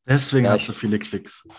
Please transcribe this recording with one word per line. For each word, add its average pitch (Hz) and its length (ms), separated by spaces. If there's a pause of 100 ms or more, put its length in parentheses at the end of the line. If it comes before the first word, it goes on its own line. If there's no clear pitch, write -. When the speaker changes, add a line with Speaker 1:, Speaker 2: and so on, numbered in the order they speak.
Speaker 1:
Deswegen 135 400
Speaker 2:
Ja, 117 60
Speaker 1:
hat 107 80
Speaker 2:
ich - 60
Speaker 1:
so 113 80
viele 107 260
Klicks. - 440 (160)